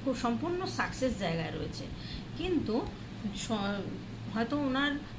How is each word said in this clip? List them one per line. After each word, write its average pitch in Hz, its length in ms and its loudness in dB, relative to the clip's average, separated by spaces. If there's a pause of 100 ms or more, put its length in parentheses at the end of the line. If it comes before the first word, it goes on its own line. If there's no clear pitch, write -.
পুরো 262 100 4
সম্পূর্ণ 302 500 2
সাকসেস 190 540 0
জায়গায় 165 320 0
রয়েছে। - 320 -4 (540)
কিন্তু 320 480 2 (500)
স-, - 160 -2 (840)
হয়তো 233 240 2
ওনার 277 340 4 (280)